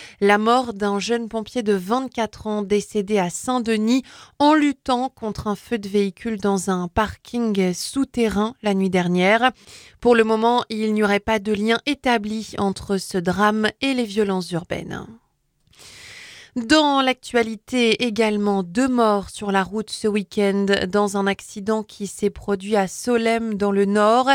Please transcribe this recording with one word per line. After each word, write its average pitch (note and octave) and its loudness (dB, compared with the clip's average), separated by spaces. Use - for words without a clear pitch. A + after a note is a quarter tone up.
La G3+ 4
mort A#3 2
d'un G3+ -2
jeune A3+ -4
pompier A3+ -6
de G#3 2
vingt-quatre A3 -4
ans G#3 -2
décédé G3+ -2
à F3+ -2
Saint-Denis A#3 0
en D4 6
luttant C4+ 0
contre - -8
un G#3 -2
feu A#3 -6
de G3+ -8
véhicule G3+ -2
dans G3 0
un F3+ -2
parking G#3 -2
souterrain A3+ -2
la G3+ 2
nuit F#3+ 0
dernière. F#3 2
Pour A#3+ 6
le A3+ 6
moment, A3+ 2
il A3 -2
n'y G#3+ 2
aurait G3+ 2
pas A3 -2
de G#3 -2
lien G#3+ 2
établi A3 -2
entre G3 -2
ce F#3+ -6
drame G#3 0
et C4+ 0
les B3 0
violences G3 -2
urbaines. - -8
Dans C#4 4
l'actualité A#3+ 0
également, G#3 0
deux F#3 0
morts G#3+ 0
sur G3+ -6
la G3 2
route G3+ -6
ce - -8
week-end G3+ 0
dans G3+ 0
un G3 0
accident G#3 -4
qui G#3 -10
s'est G3+ -4
produit G3+ -4
à G3 2
Solesmes A3+ -2
dans G3+ 0
le G3+ 2
Nord. G#3+ 4